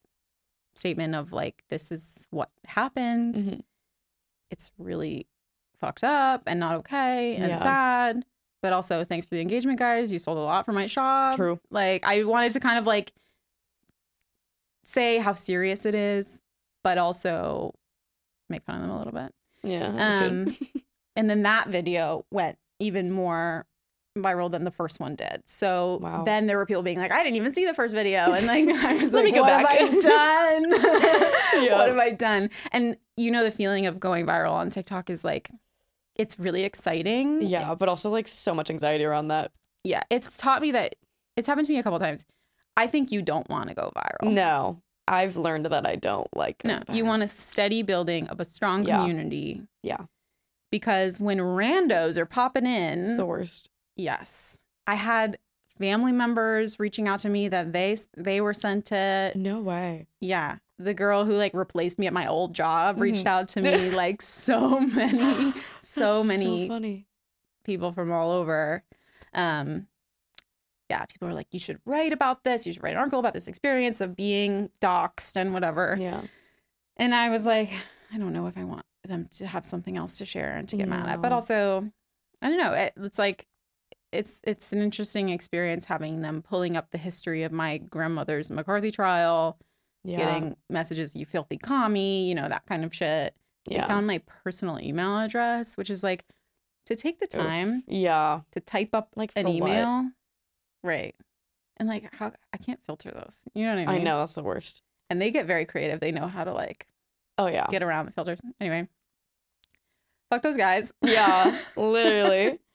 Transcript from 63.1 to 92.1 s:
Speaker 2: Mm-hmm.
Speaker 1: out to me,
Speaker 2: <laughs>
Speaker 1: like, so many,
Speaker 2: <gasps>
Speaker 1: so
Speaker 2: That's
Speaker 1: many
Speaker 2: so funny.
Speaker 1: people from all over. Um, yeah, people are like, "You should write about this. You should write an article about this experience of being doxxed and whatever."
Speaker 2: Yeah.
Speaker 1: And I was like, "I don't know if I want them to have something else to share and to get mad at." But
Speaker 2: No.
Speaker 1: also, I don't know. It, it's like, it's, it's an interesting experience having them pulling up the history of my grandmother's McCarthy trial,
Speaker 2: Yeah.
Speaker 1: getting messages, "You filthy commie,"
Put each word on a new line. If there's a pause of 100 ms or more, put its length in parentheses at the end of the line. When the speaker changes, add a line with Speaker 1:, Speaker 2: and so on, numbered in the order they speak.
Speaker 2:
Mm-hmm.
Speaker 1:
out
to
me,
Speaker 2:
<laughs>
Speaker 1:
like,
so
many, (140)
Speaker 2:
<gasps>
Speaker 1:
so
Speaker 2:
That's
Speaker 1:
many
Speaker 2:
so
funny. (600)
Speaker 1:
people
from
all
over. (500)
Um, (1000)
yeah,
people
are
like,
"You
should
write
about
this.
You
should
write
an
article
about
this
experience
of
being (120)
doxxed
and
whatever."
Speaker 2:
Yeah. (760)
Speaker 1:
And
I
was
like, (440)
"I
don't
know
if
I
want (220)
them (100)
to
have
something
else
to
share
and
to
get
mad
at."
But
Speaker 2:
No.
Speaker 1:
also, (520)
I
don't
know.
It,
it's
like, (640)
it's,
it's
an
interesting
experience
having
them
pulling
up
the
history
of
my
grandmother's
McCarthy
trial, (460)
Speaker 2:
Yeah.
Speaker 1:
getting (120)
messages,
"You
filthy
commie,"